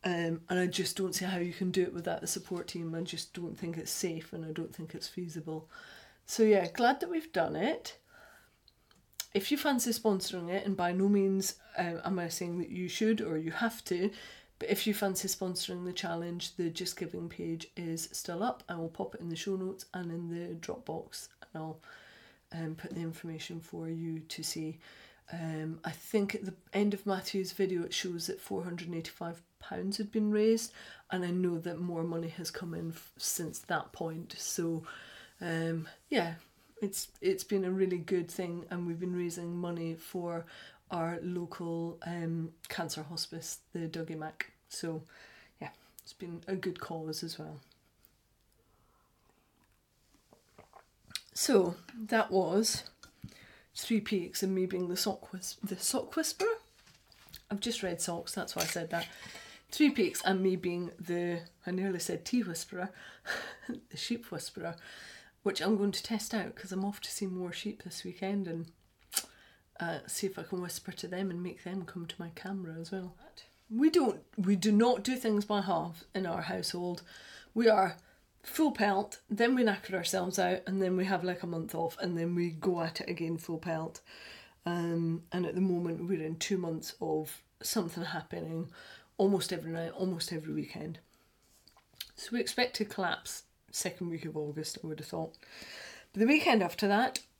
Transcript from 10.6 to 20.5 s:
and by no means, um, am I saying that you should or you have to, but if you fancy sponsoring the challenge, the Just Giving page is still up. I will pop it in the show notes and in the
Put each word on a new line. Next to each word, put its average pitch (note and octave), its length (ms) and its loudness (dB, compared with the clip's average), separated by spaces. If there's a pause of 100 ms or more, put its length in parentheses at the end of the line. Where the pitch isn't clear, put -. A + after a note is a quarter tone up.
and F#3+ 100 0
by F3 160 2
no F#3+ 160 4
means, G3 460 6 (220)
um, E3+ 280 0
am F#3 140 0
I F3 100 -2
saying E3+ 300 -4
that F3 120 -4
you F3+ 180 -2
should A3 320 4
or D#3+ 180 0
you D#3+ 120 0
have A3+ 360 0
to, F#3 240 2 (480)
but - 120 -2
if G3+ 180 2
you G#3 60 6
fancy G3 340 0
sponsoring F3+ 560 -2
the F3+ 80 -4
challenge, E3+ 640 -4
the E3+ 120 0
Just F3 280 -4
Giving E3+ 320 -4
page E3 480 -4
is E3 340 -2
still F3 320 -4
up. B3 260 -2
I F3 60 -4
will E3 140 -2
pop F3 260 -6
it - 60 -8
in E3+ 80 -6
the E3 80 -2
show F#3+ 180 -2
notes F#3+ 400 -4
and F3 160 -4
in E3+ 180 -4
the E3+ 280 -6